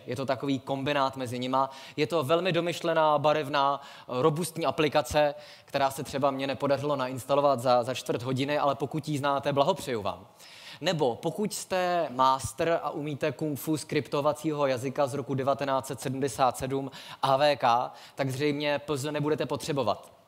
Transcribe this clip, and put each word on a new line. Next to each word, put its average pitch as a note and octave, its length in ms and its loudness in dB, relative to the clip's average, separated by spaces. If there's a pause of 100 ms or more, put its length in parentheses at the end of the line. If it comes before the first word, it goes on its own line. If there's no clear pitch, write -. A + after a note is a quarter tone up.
Je B2 100 -6
to C3 100 -6
takový C3+ 320 -2
kombinát C3+ 580 0
mezi B2 220 -6
nima. C3 320 0 (260)
Je D3 100 0
to D#3+ 160 0
velmi E3+ 300 2
domyšlená, E3 680 2
barevná, C#3+ 640 2 (280)
robustní D#3 580 0
aplikace, D3+ 680 2 (300)
která C#3 260 0
se D3 120 -8
třeba C#3 280 0
mně C3+ 160 -4
nepodařilo C#3 500 0
nainstalovat C3+ 640 2
za, B2 220 6
za B2 120 -2
čtvrt B2+ 280 -4
hodiny, C3+ 360 0
ale C#3 160 2
pokud D3 340 -4
ji D3 100 -2
znáte, C#3 340 0
blahopřeju C#3 500 0
vám. F#2+ 240 -6 (540)
Nebo D3 420 0
pokud E3+ 320 -4
jste F3 560 0
master C3+ 720 2
a C#3+ 80 -4
umíte D3+ 420 -4
kung D3+ 260 -4
fu D#3 180 -2
skriptovacího D3 880 -2
jazyka C3 400 0
z B2+ 80 -4
roku C#3 200 -4
devatenáct C3+ 520 0
set C3+ 140 -8
sedmdesát C3 560 0
sedm C3+ 340 -4 (320)
A C3+ 140 4
V C#3+ 200 4
K, B2 360 2 (220)
tak C3+ 160 -2
zřejmě D3 480 0
P D3 180 -4
Z C#3+ 160 -4
nebudete D3+ 340 0
potřebovat. C3+ 680 -2 (160)